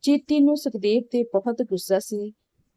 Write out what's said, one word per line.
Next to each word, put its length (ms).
ਜੀਤੀ 380
ਨੂੰ 160
ਸੁਖਦੇਵ 540
ਤੇ 120
ਬਹੁਤ 400
ਗੁੱਸਾ 360
ਸੀ। 340